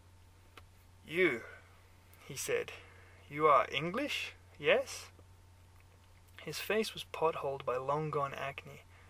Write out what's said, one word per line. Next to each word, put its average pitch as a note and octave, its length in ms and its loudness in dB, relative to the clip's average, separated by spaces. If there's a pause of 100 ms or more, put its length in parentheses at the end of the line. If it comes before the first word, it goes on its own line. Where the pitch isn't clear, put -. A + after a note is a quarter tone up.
(1040)
You, D3+ 360 4 (840)
he C#3+ 100 -12
said, - 360 -2 (580)
you D3 180 2
are C3+ 240 8
English, F3+ 600 -2 (260)
yes? F#3 480 2 (1400)
His D3+ 160 -10
face G#3+ 340 0
was D3+ 180 -10
potholed C#3+ 540 -2
by B2 120 -2
long-gone C#3+ 560 -2
acne, C#3 500 -10 (260)